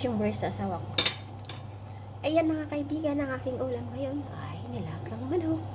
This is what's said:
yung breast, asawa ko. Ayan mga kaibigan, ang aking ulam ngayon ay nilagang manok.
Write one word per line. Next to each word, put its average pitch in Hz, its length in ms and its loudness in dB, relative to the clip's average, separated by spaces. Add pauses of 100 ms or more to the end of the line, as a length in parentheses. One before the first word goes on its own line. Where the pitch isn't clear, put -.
yung 220 160 2
breast, 208 240 2
asawa 190 320 -2
ko. - 120 -6 (1300)
Ayan 311 240 6
mga 311 220 2
kaibigan, 294 500 2
ang 269 160 2
aking 254 220 0
ulam 247 340 0
ngayon 269 300 -2 (140)
ay - 220 -6 (120)
nilagang 226 560 -4
manok. 320 380 2 (120)